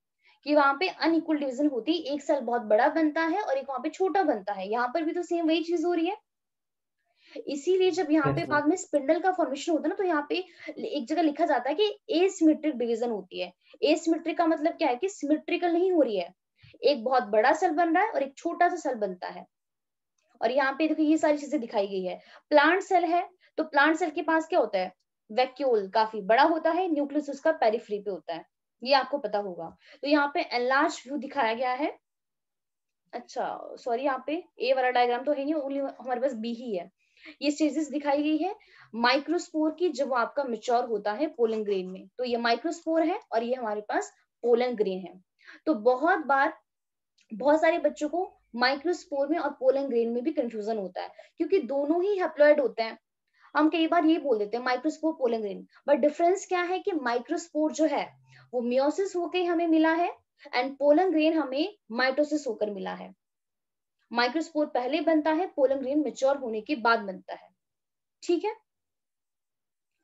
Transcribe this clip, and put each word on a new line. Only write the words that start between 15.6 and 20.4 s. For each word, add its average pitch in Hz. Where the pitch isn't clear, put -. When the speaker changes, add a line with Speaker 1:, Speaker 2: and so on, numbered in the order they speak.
Speaker 1:
नहीं 359
हो 339
रही 233
है, 175
एक 262
बहुत 254
बड़ा 220
सेल 339
बन 330
रहा 370
है 453
और 277
एक 277
छोटा 339
सा 359
सेल 302
बनता 185
है। 175